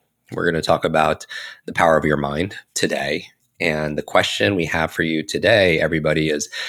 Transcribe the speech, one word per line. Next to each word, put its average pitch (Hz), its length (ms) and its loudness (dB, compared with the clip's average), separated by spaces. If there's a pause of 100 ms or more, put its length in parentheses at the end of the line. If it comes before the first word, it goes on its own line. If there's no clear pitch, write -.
(320)
we're 85 120 -6
gonna 82 160 0
talk - 240 0
about 78 400 0 (400)
the - 80 -10
power 82 240 4
of 76 80 2
your 76 140 2
mind 73 380 -4 (180)
today. 76 540 -4 (300)
And 76 380 -2
the - 60 -6
question 101 520 0
we 85 120 0
have 80 260 -2
for - 100 -4
you 80 200 0
today, 90 580 4
everybody, 78 480 0
is 76 220 -4 (180)